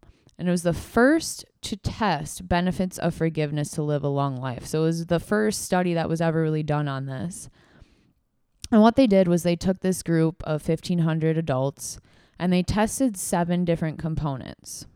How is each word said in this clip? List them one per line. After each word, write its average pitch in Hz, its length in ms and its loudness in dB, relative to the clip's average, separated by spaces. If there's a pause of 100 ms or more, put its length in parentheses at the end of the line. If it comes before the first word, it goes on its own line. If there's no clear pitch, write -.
(380)
and 170 100 -4
it 180 40 4
was 175 120 0
the 170 100 2
first - 720 2 (200)
to - 120 -6
test 180 720 -4
benefits 180 520 0
of 165 160 0
forgiveness 151 560 -2
to 160 100 -4
live 147 220 -2
a 143 60 0
long 139 280 -2
life. 123 300 -8
So 156 160 -2
it - 20 2
was 165 220 -2
the 170 120 2
first 214 440 -2
study 180 320 0
that 160 120 -2
was 165 140 -2
ever 160 200 2
really 156 200 0
done 147 260 -2
on 135 200 -6
this. 135 420 -10 (1200)
And 214 100 8
what 233 140 8
they 269 120 6
did 190 200 6
was 175 140 2
they 175 140 2
took 185 240 -2
this 185 240 -2
group 160 420 0
of 151 160 -4
fifteen 170 380 -2
hundred 160 380 0
adults, 139 640 -4 (400)
and 180 140 2
they 180 80 4
tested 214 560 0
seven 175 480 0
different 160 320 -2
components. 147 880 -6 (100)